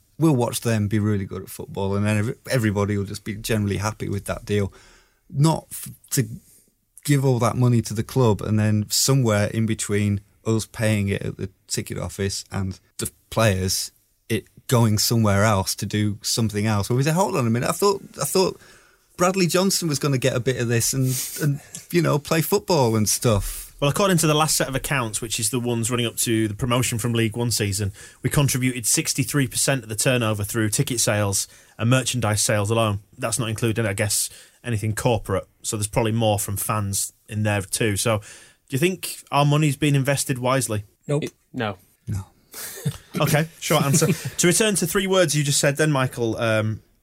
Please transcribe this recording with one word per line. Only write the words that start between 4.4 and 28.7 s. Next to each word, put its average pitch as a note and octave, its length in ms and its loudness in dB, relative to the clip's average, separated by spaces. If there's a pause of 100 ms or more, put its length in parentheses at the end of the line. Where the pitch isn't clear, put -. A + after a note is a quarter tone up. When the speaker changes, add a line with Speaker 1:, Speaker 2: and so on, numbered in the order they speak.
Speaker 1:
deal." G2+ 260 0 (560)
Not D3+ 440 0
f-, - 180 -12 (220)
to B2 160 0 (760)
give C#3+ 200 2
all B2+ 140 4
that A2+ 160 2
money B2 260 4
to G#2+ 120 -6
the A2 100 -2
club A2+ 380 2
and G#2+ 180 0
then G#2+ 300 2
somewhere A2+ 580 2
in A2+ 180 0
between G#2 540 0 (260)
us A2 200 0
paying G#2+ 420 0
it G2 160 -2
at - 140 -8
the - 120 -8 (180)
ticket - 300 -6
office G2 540 -4
and F#2+ 280 -4 (180)
the - 120 -6 (200)
players, F#2+ 600 0 (360)
it - 180 -2 (220)
going A#2 320 4
somewhere G#2 440 2
else G2+ 320 2
to - 100 -8
do G#2 360 -2
something G#2 460 -2
else. G#2 220 0
Where A#2+ 80 0
we C3+ 60 2
say, D#3 80 0
"Hold F#3 240 0
on B2+ 120 0
a - 20 2
minute, B2 200 0
I - 40 0
thought, - 280 2 (200)
I D#3 40 -2
thought - 340 0 (580)
Bradley F3+ 300 2
Johnson F3+ 400 0
was D3 120 0
gonna C#3+ 180 0
get B2 180 0
a B2 40 -2
bit A#2+ 180 -2
of A#2+ 100 -2
this A#2 260 0
and, C3 140 0 (340)
and, C#3+ 180 0 (320)
you E3+ 100 2
know, C#3+ 180 2
play D#3+ 220 0
football D#3 540 2
and G#2+ 120 2
stuff." - 580 0 (140)
Speaker 2:
Well, C#3+ 100 2
according F#3+ 280 4
to D#3+ 100 2
the D3+ 60 4
last D#3 240 2
set C3+ 100 0
of C3 80 -4
accounts, B2+ 460 -2
which A2+ 180 -6
is A2+ 120 -2
the C3 80 0
ones A#2 300 0
running A#2+ 160 0
up A2 120 -4
to A2 320 2
the G#2 40 -6
promotion A#2+ 440 0
from A#2 160 -2
League A2+ 240 0
One A#2+ 140 -2
season, G2+ 420 -2 (300)
we C3 60 -2
contributed B2+ 560 0